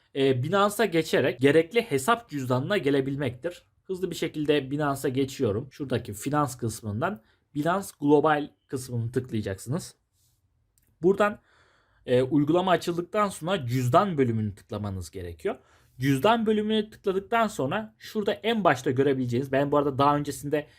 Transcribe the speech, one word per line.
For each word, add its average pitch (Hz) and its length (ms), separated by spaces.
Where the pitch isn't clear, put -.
e, 135 280
Binance'a 202 420
geçerek 160 540
gerekli 160 420
hesap 226 480
cüzdanına 135 480
gelebilmektir. 139 840
Hızlı 180 280
bir 165 40
şekilde 147 560
Binance'a 143 380
geçiyorum. 131 600
Şuradaki 127 420
finans 139 440
kısmından 117 640
Binance 175 320
Global 147 480
kısmını 120 440
tıklayacaksınız. 113 840
Buradan, 208 380
e, 127 160
uygulama 156 500
açıldıktan 175 580
sonra 175 360
cüzdan 131 520
bölümünü 113 380
tıklamanız 101 560
gerekiyor. 90 440
Cüzdan 151 460
bölümünü 214 440
tıkladıktan 208 580
sonra 196 520
şurada 214 340
en 220 300
başta 151 280
görebileceğiniz, 131 600
ben 143 200
bu 147 60
arada 143 200
daha 143 200
öncesinde 147 500